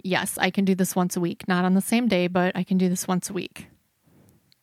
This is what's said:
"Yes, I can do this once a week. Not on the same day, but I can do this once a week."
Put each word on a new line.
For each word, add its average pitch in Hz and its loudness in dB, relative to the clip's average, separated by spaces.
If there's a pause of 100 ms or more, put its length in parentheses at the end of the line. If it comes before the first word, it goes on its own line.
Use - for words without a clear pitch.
"Yes, 185 0
I 185 2
can 196 0
do 190 4
this 185 0
once 180 0
a 180 -2
week. - -4
Not 180 0
on 185 2
the 190 4
same 233 0
day, 180 2
but 180 0
I 185 -2
can 185 0
do 185 2
this - -4
once 185 -2
a - -12
week." - -10 (960)